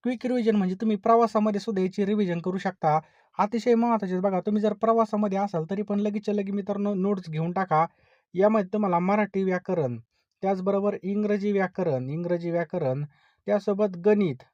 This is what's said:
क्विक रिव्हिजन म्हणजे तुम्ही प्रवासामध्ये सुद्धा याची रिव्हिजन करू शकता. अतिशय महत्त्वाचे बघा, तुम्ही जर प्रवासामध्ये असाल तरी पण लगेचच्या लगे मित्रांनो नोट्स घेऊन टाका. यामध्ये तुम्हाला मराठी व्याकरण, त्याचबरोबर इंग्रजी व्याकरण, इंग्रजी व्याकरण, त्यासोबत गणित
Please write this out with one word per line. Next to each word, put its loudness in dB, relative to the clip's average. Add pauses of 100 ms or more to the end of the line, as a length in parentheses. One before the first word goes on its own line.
क्विक -4
रिव्हिजन 2
म्हणजे 2
तुम्ही 0
प्रवासामध्ये 4
सुद्धा -2
याची -2
रिव्हिजन 0
करू -4
शकता. 0 (380)
अतिशय 2
महत्त्वाचे 0
बघा, 0
तुम्ही -2
जर 2
प्रवासामध्ये 0
असाल -2
तरी -4
पण -2
लगेचच्या -2
लगे -2
मित्रांनो -4
नोट्स -2
घेऊन -4
टाका. 2 (480)
यामध्ये 2
तुम्हाला 0
मराठी 0
व्याकरण, -2 (440)
त्याचबरोबर 0
इंग्रजी 0
व्याकरण, -2
इंग्रजी -2
व्याकरण, -2 (420)
त्यासोबत 0
गणित 2 (120)